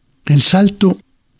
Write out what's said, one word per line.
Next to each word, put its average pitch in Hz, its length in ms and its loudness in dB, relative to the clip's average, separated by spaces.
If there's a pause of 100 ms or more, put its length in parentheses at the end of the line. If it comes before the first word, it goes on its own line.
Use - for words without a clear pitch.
(260)
El 143 180 0
salto 196 560 0 (420)